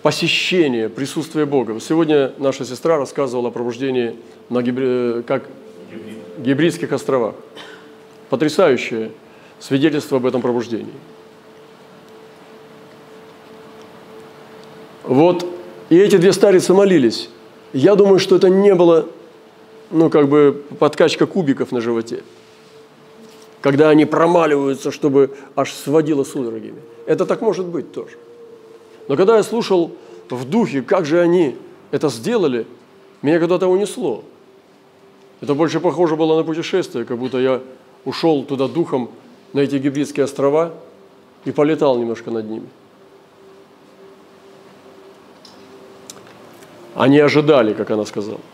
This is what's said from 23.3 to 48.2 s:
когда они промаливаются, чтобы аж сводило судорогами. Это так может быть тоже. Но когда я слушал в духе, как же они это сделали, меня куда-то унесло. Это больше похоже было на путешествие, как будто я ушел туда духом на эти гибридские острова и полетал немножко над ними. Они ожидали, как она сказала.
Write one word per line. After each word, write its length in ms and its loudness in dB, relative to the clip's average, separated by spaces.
когда 260 4
они 160 6
промаливаются, 880 2
чтобы 420 2
аж 160 -2
сводило 540 0
судорогами. 560 -10
Это 200 -2
так 140 -4
может 280 -2
быть 260 -10
тоже. 240 -14
Но 80 -2
когда 220 4
я 60 2
слушал 480 -2
в 160 -8
духе, 360 -2
как 240 0
же 160 2
они 340 2
это 180 -2
сделали, 580 -2
меня 180 2
куда-то 280 0
унесло. 560 -2
Это 120 -2
больше 260 0
похоже 360 0
было 220 2
на 60 2
путешествие, 600 -4
как 120 -6
будто 200 -6
я 240 0
ушел 380 0
туда 240 -4
духом 420 -4
на 80 0
эти 160 0
гибридские 480 -2
острова 480 0
и 60 -6
полетал 460 2
немножко 340 -6
над 180 -6
ними. 180 -12
Они 240 4
ожидали, 540 2
как 180 -6
она 140 -2
сказала. 340 -10